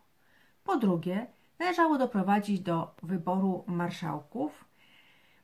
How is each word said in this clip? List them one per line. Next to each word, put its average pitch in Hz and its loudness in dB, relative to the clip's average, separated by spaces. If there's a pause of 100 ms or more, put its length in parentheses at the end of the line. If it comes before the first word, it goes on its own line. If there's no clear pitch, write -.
(640)
Po 381 0
drugie, 190 0 (320)
należało 339 2
doprowadzić 202 2
do 165 -2
wyboru 185 0
marszałków 175 -6 (800)